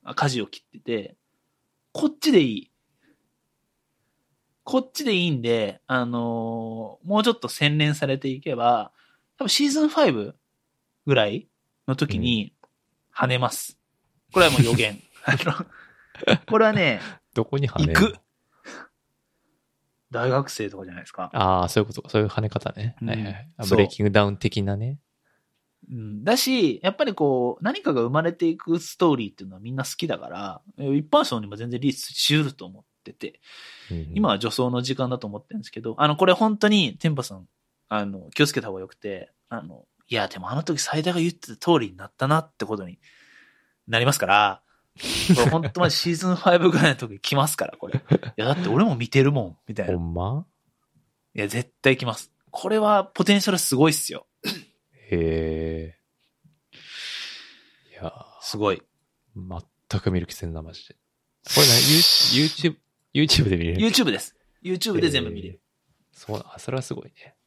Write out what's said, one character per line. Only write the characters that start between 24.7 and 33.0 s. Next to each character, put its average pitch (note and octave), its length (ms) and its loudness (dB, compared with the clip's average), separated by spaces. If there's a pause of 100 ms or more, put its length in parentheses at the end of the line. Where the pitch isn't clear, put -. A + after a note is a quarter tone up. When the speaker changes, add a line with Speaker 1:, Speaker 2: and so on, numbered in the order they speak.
Speaker 2:
ね。 B2+ 240 -6 (880)
Speaker 1:
う C3 60 -12
ん。 G#2 300 -10
だ A3 100 4
し、 B3 480 2
や F#3 80 2
っ - 60 -14
ぱ D4+ 80 2
り G#3 80 -4
こ C3 480 2
う、 - 20 -10
何 D4+ 180 -4
か D#3+ 120 0
が B2 80 2
生 A#2 80 0
ま D3+ 120 2
れ E3+ 120 0
て E3+ 140 -2
い E3 100 0
く E3+ 220 -2
ス - 180 -14
ト E3 160 4
ー - 20 4
リ A2 140 -6
ー - 20 -16
っ - 40 -20
て - 80 -16
い - 20 -14
う F#2+ 40 -14
の F#2 60 -16
は F#2 60 -20
み A#2 100 -12
ん C3+ 60 -8
な C3 80 -4
好 - 60 -10
き - 160 -8
だ G2+ 120 -4
か B1 80 -14
ら、 F#2 340 -12 (160)
え、 C#3 200 0
一 D3+ 120 -2
般 D4 140 6
層 A#2+ 160 -4
に G#2+ 80 -10
も G2+ 80 -14
全 A#2 160 -10
然 B2 80 -6
リ C3+ 120 0
ー - 40 -4
チ - 180 -12
し - 220 0
う D#3 80 4
る C3+ 100 -4
と F#2+ 120 -18
思 F#2+ 160 -20
っ - 20 -20 (220)